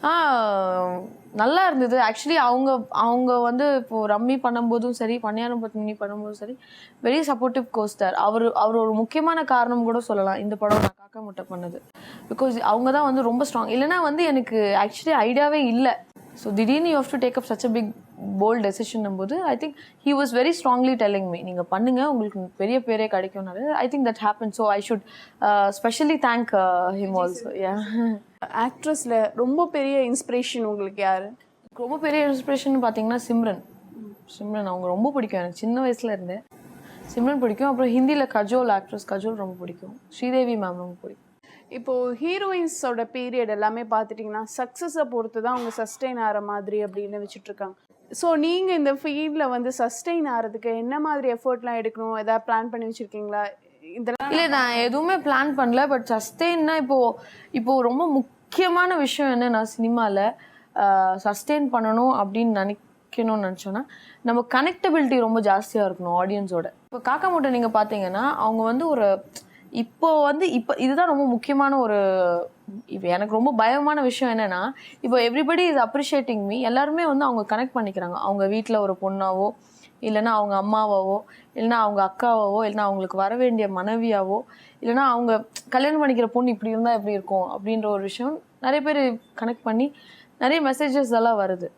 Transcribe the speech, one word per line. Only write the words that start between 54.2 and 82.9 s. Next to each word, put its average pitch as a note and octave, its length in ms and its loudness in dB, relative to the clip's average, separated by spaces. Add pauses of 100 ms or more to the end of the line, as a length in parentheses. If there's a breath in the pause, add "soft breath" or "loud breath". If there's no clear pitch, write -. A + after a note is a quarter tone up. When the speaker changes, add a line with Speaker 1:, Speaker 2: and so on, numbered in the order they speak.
Speaker 1:
இல்ல, D#4+ 180 2
நான் C4 240 0
எதுவுமே C4 440 0
பிளான் C#4+ 400 0
பண்ணல. C4 320 2
But B3+ 160 0
சஸ்டெயின்னா D#4+ 720 0
இப்போ, B3+ 420 2 (320 loud breath)
இப்போ B3+ 320 0
ரொம்ப B3+ 240 2
முக்கியமான F4+ 880 0
விஷயம் C4+ 440 0
என்னன்னா A#3 240 2 (140)
சினிமால, A3+ 540 2 (440 loud breath)
ஆ, - 80 4 (400)
சஸ்டெயின் G#3 220 -2
பண்ணணும் B3 640 2
அப்படின்னு G#3 520 0
நினைக்கணும்னு G3+ 120 -4 (400)
நினச்சோன்னா G#3 680 -2 (380 loud breath)
நம்ம A#3+ 320 0
கனெக்டபிலிட்டி D4+ 640 2
ரொம்ப A3+ 200 2
ஜாஸ்தியா G3+ 320 2
இருக்கணும் F#3 320 0
ஆடியன்ஸோட. F3+ 600 0 (240)
இப்போ - 20 -20
காக்கா B3+ 380 0
முட்டை D4+ 200 2
நீங்க A#3+ 180 2
பார்த்தீங்கன்னா G#3+ 440 0
அவங்க A3 500 0
வந்து B3 260 0
ஒரு, G#3 360 2 (460 loud breath)
இப்போ D4+ 520 2
வந்து, D4+ 300 2
இப்போ A#3 240 0
இதுதான் C#4 300 2
ரொம்ப C#4+ 180 2
முக்கியமான C#4 540 2
ஒரு, G#3+ 200 2 (880)
இப்போ F#3+ 220 -8
எனக்கு G3+ 260 0
ரொம்ப B3 220 2
பயமான C#4+ 460 2
விஷயம் B3 360 0
என்னன்னா, G3 320 -2 (300 loud breath)
இப்போ B3 200 2
everybody C4 380 2
is F4 180 4
appreciating A#3+ 720 0
me. A3+ 120 -4
எல்லாருமே C#4+ 460 0
வந்து C#4+ 180 2
அவங்க A3+ 320 0
கனெக்ட் B3+ 180 -4
பண்ணிக்கிறாங்க. F#3+ 380 -4
அவங்க G3 340 0
வீட்ல G#3+ 340 0
ஒரு F#3+ 220 0
பொண்ணாவோ, F#3+ 480 0 (500 loud breath)
இல்லைன்னா G#3+ 240 0
அவங்க G#3 320 2
அம்மாவாவோ, G3+ 640 2 (340 loud breath)
இல்லைன்னா A3+ 140 0
அவங்க G#3 340 4
அக்காவாவோ, G#3+ 640 2
இல்லைன்னா G#3 80 -4
அவங்களுக்கு G3 400 -2